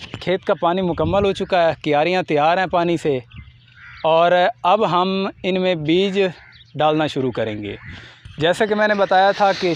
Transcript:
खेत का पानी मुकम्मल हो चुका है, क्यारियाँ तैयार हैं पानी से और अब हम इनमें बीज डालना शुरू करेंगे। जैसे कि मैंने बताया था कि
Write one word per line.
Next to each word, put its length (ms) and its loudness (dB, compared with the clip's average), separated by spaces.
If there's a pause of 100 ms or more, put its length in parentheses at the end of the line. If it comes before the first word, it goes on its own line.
(140)
खेत 300 -4
का 120 0
पानी 260 -2
मुकम्मल 420 0
हो 100 0
चुका 260 -2
है, 160 2
क्यारियाँ 480 0
तैयार 340 2
हैं 100 -2
पानी 300 0
से 140 -2 (920)
और 260 4 (340)
अब 200 2
हम 440 0 (140)
इनमें 400 -2
बीज 340 0 (580)
डालना 320 0
शुरू 240 -4
करेंगे। 440 -6 (600)
जैसे 280 0
कि 100 0
मैंने 200 2
बताया 380 4
था 200 2
कि 220 -2